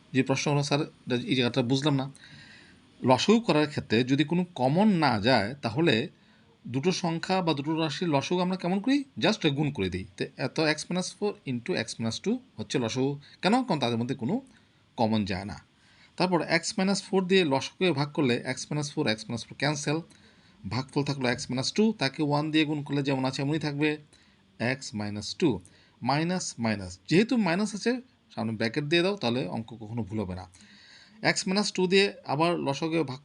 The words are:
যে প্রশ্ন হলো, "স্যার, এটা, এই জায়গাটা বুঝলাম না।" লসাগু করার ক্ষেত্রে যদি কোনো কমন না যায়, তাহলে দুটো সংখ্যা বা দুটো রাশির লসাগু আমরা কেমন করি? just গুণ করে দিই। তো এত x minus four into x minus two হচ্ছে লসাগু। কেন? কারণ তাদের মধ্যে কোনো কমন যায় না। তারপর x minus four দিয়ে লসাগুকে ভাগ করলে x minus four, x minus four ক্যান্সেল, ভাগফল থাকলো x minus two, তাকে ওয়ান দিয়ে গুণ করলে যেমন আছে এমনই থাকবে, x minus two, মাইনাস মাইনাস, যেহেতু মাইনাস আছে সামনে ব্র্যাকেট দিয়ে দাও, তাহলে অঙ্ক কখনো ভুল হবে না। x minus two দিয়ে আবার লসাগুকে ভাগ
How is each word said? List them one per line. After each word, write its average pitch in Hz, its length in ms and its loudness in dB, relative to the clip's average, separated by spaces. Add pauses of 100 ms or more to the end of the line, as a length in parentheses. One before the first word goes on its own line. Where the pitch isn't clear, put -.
(140)
যে 131 100 4
প্রশ্ন 135 280 0
হলো, 143 120 2
"স্যার, 143 180 0
এটা, - 340 -4
এই 123 200 0
জায়গাটা 127 260 2
বুঝলাম 135 340 2
না।" 135 160 -2 (920)
লসাগু 135 360 6
করার 151 280 2
ক্ষেত্রে 123 360 2
যদি 135 200 2
কোনো 170 220 0 (100)
কমন 156 320 2
না 147 340 4
যায়, 117 400 4
তাহলে 127 480 2 (580)
দুটো 135 240 0
সংখ্যা 175 500 -2
বা 165 120 2
দুটো 147 220 -2
রাশির 160 340 -2
লসাগু 151 320 0
আমরা 185 160 -2
কেমন 185 220 -2
করি? 269 240 2 (160)
just 165 300 2
গুণ 139 220 0
করে 95 180 0
দিই। 92 160 -4 (120)
তো - 80 -4 (120)
এত 143 220 -4
x 156 180 2
minus 180 300 -4 (140)
four 208 120 -2 (140)
into 123 360 -4
x - 40 -6
minus - 360 -6
two 233 140 0 (200)
হচ্ছে 110 220 -4
লসাগু। 131 400 -2 (220)
কেন? 240 220 4
কারণ 185 160 0
তাদের 120 180 0
মধ্যে 123 180 -2
কোনো 185 260 -2 (560)
কমন 110 280 2
যায় 95 200 -4
না। 110 200 -12 (520)
তারপর 175 240 2
x 165 200 0
minus 190 360 0
four 190 280 -2
দিয়ে 185 200 4
লসাগুকে 139 460 0
ভাগ 143 220 -2
করলে 127 380 2
x 127 60 -6
minus 147 300 -4
four, 147 180 -4
x 110 120 2
minus 117 240 -8
four - 160 -16
ক্যান্সেল, 147 440 0 (680)
ভাগফল 135 340 -2
থাকলো 139 260 -2
x 123 80 0
minus 127 360 -4
two, 220 200 4
তাকে 139 300 -2
ওয়ান 147 280 0
দিয়ে 156 140 2
গুণ 147 180 -4
করলে 143 200 -2
যেমন 131 220 0
আছে 131 160 -4
এমনই 147 180 0
থাকবে, 151 380 0 (640)
x 123 200 0 (160)
minus 104 440 -6
two, 120 200 2 (420)
মাইনাস 160 580 -2
মাইনাস, 101 480 -4
যেহেতু 226 300 4
মাইনাস 202 380 0
আছে 240 260 -2 (340)
সামনে 110 180 -4
ব্র্যাকেট 113 300 -2
দিয়ে 165 180 2
দাও, 196 140 0
তাহলে 127 320 -2
অঙ্ক 117 260 -8
কখনো 113 300 -8
ভুল 104 160 -6
হবে 92 160 -4
না। 90 140 -12 (720)
x 170 140 2
minus 196 300 -2
two 185 220 0
দিয়ে 196 260 4 (120)
আবার 160 340 0
লসাগুকে 156 440 -2
ভাগ 127 220 -6